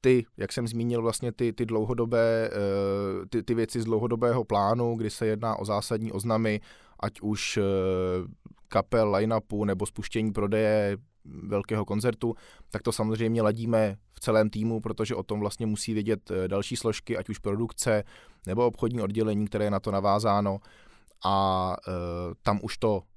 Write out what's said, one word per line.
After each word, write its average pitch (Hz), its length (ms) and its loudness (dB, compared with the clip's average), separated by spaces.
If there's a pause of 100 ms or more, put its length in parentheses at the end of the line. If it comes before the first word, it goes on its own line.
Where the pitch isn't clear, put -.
ty, 127 260 6 (100)
jak 101 160 -6
jsem 120 140 -4
zmínil, 117 360 -2
vlastně 113 300 -2
ty, 117 200 0
ty 117 140 -4
dlouhodobé, 113 840 2
eh, 98 760 0
ty, 107 160 -2
ty 120 120 0
věci 113 260 0
z 110 40 -2
dlouhodobého 117 600 0
plánu, 113 520 2
kdy 110 140 -2
se - 160 -2
jedná 107 300 0
o - 80 -6
zásadní 107 480 -2
oznamy, 110 480 0 (400)
ať 107 200 -6
už, - 360 -2
eh, 107 60 2 (1040)
kapel, 107 420 2
line-upu, 107 540 0
nebo 98 220 0
spuštění 110 460 -2
prodeje 104 640 2 (280)
velkého 101 600 -2
koncertu, 110 500 -2 (360)
tak 107 120 -6
to 113 100 0
samozřejmě 113 500 0
ladíme 110 540 2 (160)
v - 80 -18
celém 110 300 4
týmu, 110 300 -2
protože 110 340 -4
o 95 80 -4
tom 104 180 -4
vlastně 104 260 -2
musí 107 280 -2
vědět, 107 360 -2
eh, 92 180 -2
další 98 280 -2
složky, 113 400 -4
ať - 120 -8
už 101 100 -8
produkce, 107 680 -2 (420)
nebo 117 200 2
obchodní 117 340 0
oddělení, 107 460 0
které 104 180 -2
je 104 60 0
na 98 100 0
to - 100 -4
navázáno. 101 680 2 (680)
A, 95 520 2 (120)
eh, 90 40 -4 (500)
tam 104 200 2
už - 160 -8
to 104 240 0 (140)